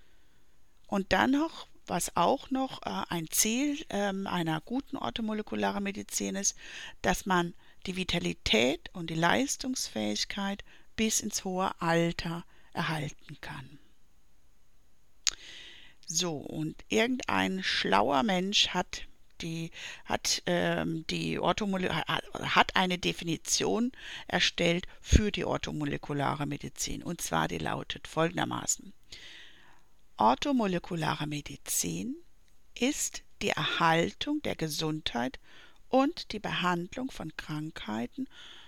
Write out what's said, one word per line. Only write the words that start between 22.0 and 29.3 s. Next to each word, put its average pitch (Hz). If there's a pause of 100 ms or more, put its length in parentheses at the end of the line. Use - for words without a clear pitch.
ha-, -
hat -
eine 185
Definition 180 (360)
erstellt 175 (140)
für 208
die 175
orthomolekulare 143
Medizin. -
Und 170
zwar 160
die -
lautet -
folgendermaßen: - (1300)